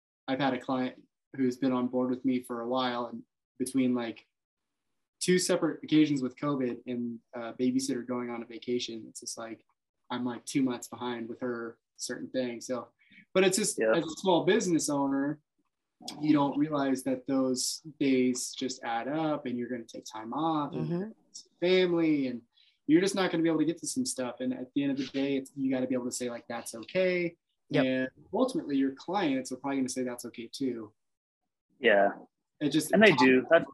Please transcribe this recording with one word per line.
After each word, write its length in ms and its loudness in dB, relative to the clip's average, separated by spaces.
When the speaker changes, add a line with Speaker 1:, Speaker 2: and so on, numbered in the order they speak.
Speaker 1:
I've 120 -2
had 140 2
a 60 -4
client 420 -4
who's 220 0
been 140 0
on 160 0
board 220 -2
with 140 -4
me 180 0
for 200 -8
a 60 -6
while, 400 -2
and 140 -12
between, 360 0
like, 320 -6
two 180 4
separate 460 0
occasions 380 4
with 160 -4
covid 480 -2
and 340 -6
a 200 -10
babysitter 520 0
going 240 -6
on 120 -8
a 40 -12
vacation, 640 -6
it's 120 -18
just 180 -12
like, 260 -12
I'm, 140 -4
like, 220 -6
two 160 0
months 260 -4
behind 400 -8
with 120 -12
her 380 -8
certain 340 -10
things. 360 -6
So, 220 -8
but 100 6
it's 140 4
just, 200 -2
Speaker 2:
Yeah. 160 4
Speaker 1:
as 100 2
a 60 -8
small 240 2
business 460 2
owner, 500 -2
you 140 2
don't 240 2
realize 460 0
that 240 -4
those 540 0
days 580 2
just 260 -6
add 240 -4
up, 380 -2
and 120 -4
you're 120 -6
gonna 140 -6
take 280 -16
time 220 -10
off, 420 -2
and 120 -4
you're 60 -2
Speaker 3:
Mm-hmm. 160 -4
Speaker 1:
gonna 240 -20
see 160 -20
family, 680 4
and 140 -6
you're 140 8
just 140 0
not 160 2
gonna 120 2
be 60 4
able 100 2
to 60 2
get 120 -2
to 100 -10
some 180 -2
stuff. 340 -6
And 140 -2
at 200 -10
the 100 2
end 80 0
of 60 -2
the 100 -4
day, 300 -2
it's, 180 -8
you 160 0
gotta 160 0
be 60 -2
able 120 -2
to 60 -4
say, 180 -6
like, 180 -12
"That's 260 -10
okay." 600 -2
Speaker 3:
Yep. 160 4
Speaker 1:
And 220 0
ultimately, 440 0
your 160 0
clients 580 -2
are 60 -8
probably 200 -4
gonna 120 -2
say, 140 -4
"That's 220 -8
okay 260 -12
too." 400 -6
Speaker 2:
Yeah. 300 6
Speaker 1:
It 100 0
just 220 0
Speaker 2:
And 100 8
they 100 12
do. 400 8
I've, 220 6